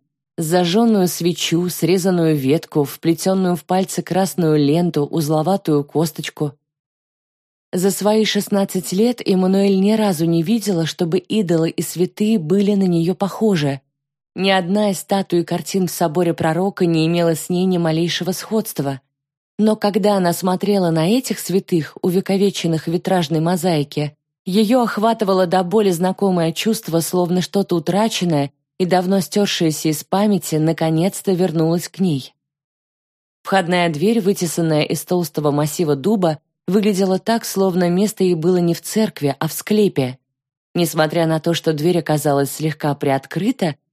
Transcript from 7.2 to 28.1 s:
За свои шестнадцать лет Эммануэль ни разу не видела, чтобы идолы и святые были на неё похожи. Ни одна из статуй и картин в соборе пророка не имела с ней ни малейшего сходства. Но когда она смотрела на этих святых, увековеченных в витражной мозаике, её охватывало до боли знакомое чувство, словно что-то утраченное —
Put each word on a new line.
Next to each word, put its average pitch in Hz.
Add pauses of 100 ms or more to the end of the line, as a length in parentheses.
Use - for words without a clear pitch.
За 185
свои 214
шестнадцать 196
лет 233
Эммануэль 190
ни 202
разу 202
не 165
видела, 190
чтобы 170
идолы 170
и -
святые 208
были 190
на 196
неё 175
похожи. 175 (560)
Ни 190
одна 190
из -
статуй 190
и 165
картин 175
в -
соборе 170
пророка 175
не 160
имела 170
с -
ней 180
ни 185
малейшего 170
сходства. 160 (580)
Но 214
когда 208
она 180
смотрела 185
на 160
этих 233
святых, 170
увековеченных 185
в 165
витражной 165
мозаике, 156 (300)
её 220
охватывало 208
до 185
боли 202
знакомое 180
чувство, 175
словно 180
что-то 196
утраченное — 175 (260)